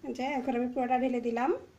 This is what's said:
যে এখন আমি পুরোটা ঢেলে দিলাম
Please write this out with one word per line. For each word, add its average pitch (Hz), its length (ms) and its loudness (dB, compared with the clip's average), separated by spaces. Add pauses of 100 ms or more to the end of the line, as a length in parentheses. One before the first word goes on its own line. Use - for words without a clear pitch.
(180)
যে 254 80 0 (140)
এখন 254 200 -2
আমি 247 140 0
পুরোটা 254 300 2
ঢেলে 240 240 2
দিলাম 240 220 0 (300)